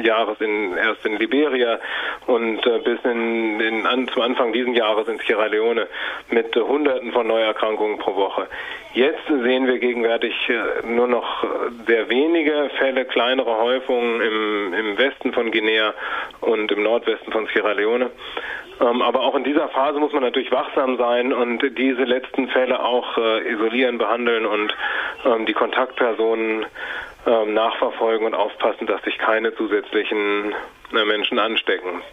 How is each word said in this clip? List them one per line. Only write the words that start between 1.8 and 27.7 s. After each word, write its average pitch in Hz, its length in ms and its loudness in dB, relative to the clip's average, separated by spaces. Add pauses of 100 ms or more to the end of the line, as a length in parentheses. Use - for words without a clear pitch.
und, 113 400 0
äh, 117 140 4
bis 117 240 0
in, 117 540 0
in, 110 280 0
an, 123 220 2
zum 127 120 -2
Anfang 120 320 2
diesen 123 220 0
Jahres 110 340 2
in 107 180 -4
Sierra 107 200 2
Leone 110 400 2 (420)
mit, 117 260 2
äh, 120 60 4
Hunderten 127 520 0
von 117 140 2
Neuerkrankungen 107 720 0
pro 101 180 -2
Woche. 95 320 0 (460)
Jetzt 135 340 0
sehen 127 400 2
wir 123 120 2
gegenwärtig, 117 560 0 (160)
äh, 107 360 -2
nur 117 200 2
noch, - 360 -2
äh, - 40 -2 (400)
sehr - 240 2
wenige 147 580 2 (100)
Fälle, 131 280 0
kleinere 123 560 0
Häufungen 120 580 0
im, 107 540 0
im 110 240 -2
Westen 131 340 0
von 117 180 0
Guinea 110 440 2 (480)
und 107 280 0
im 101 120 0
Nordwesten 110 500 0
von 107 220 -2
Sierra 104 180 2
Leone. 117 380 0 (720)
Ähm, 123 220 4
aber 120 180 2
auch 131 160 2
in 127 80 0
dieser 147 240 2
Phase 143 320 0
muss 151 120 0
man 139 120 0
natürlich 120 260 0
wachsam 131 460 0
sein 120 360 2
und 120 300 0 (160)
diese 131 240 2
letzten 127 460 0
Fälle 127 320 2
auch, 120 360 0
äh, 110 360 0
isolieren, 117 460 0
behandeln 113 480 0
und, 104 280 0 (500)
ähm, 113 220 2
die 107 60 -2
Kontaktpersonen, 113 1120 0 (580)
ähm, 107 300 4
nachverfolgen 113 720 2